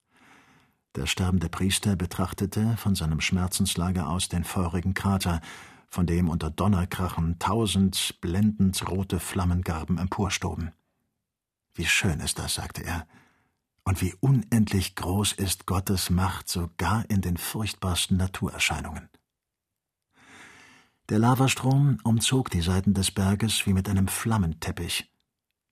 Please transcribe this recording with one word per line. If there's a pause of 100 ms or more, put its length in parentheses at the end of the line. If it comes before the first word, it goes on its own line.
(960)
Der
sterbende
Priester
betrachtete
von
seinem
Schmerzenslager
aus
den
feurigen
Krater, (480)
von
dem
unter
Donnerkrachen
tausend
blendend
rote
Flammengarben
emporstoben. (1040)
"Wie
schön
ist
das",
sagte
er, (800)
"und
wie
unendlich
groß
ist
Gottes
Macht
sogar
in
den
furchtbarsten
Naturerscheinungen." (2000)
Der
Lavastrom
umzog
die
Seiten
des
Berges
wie
mit
einem
Flammenteppich. (600)